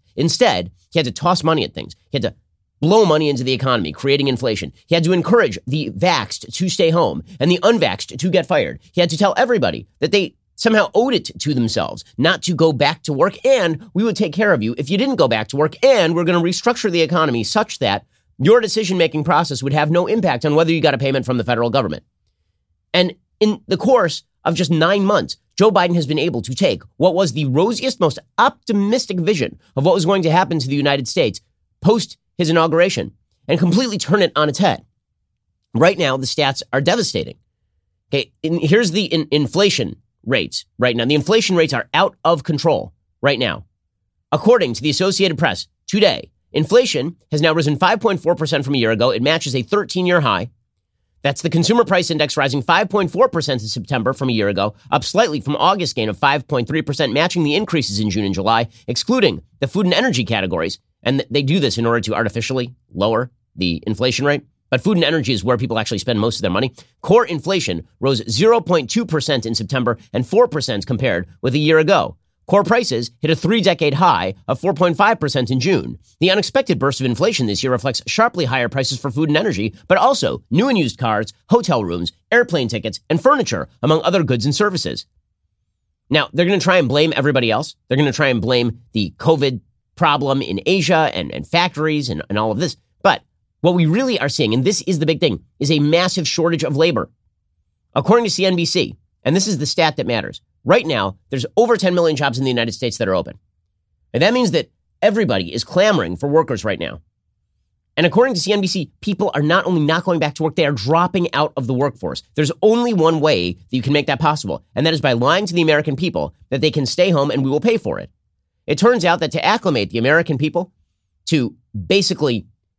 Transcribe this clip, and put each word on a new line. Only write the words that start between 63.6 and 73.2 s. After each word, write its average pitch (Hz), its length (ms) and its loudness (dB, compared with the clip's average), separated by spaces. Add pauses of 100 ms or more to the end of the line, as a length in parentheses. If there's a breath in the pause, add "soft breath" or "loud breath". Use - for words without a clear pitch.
inflation 120 380 -2
rate. 143 180 0 (260)
But 127 120 0
food 208 140 2
and 165 80 2
energy 143 300 0
is 92 100 -4
where 120 140 2
people 110 220 -4
actually 107 180 -4
spend 107 240 -2
most 117 160 0
of 90 60 -10
their 95 80 0
money. 123 220 -2 (280 loud breath)
Core 226 240 4
inflation 156 600 -4 (140)
rose 135 300 -2
zero 208 320 4
point 160 280 0
two 226 160 -2
percent 143 400 -2
in 113 80 -4
September 117 440 -2 (160 soft breath)
and 127 120 -2
four 233 220 4
percent 127 400 -4
compared 104 400 -2 (140)
with 120 140 -2
a 151 40 2
year 156 180 4
ago. 156 400 2 (300)
Core 202 160 4
prices 175 560 0
hit 151 120 0